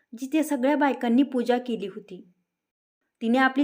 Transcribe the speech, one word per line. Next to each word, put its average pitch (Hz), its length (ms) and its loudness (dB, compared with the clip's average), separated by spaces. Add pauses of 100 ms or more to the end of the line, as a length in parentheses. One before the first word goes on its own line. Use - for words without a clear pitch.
(200)
जिथे 285 240 0
सगळ्या 285 320 0
बायकांनी 254 480 2
पूजा 240 340 0
केली 214 300 -6
होती. 190 440 -18 (880)
तिने 233 160 2
आपली 262 260 2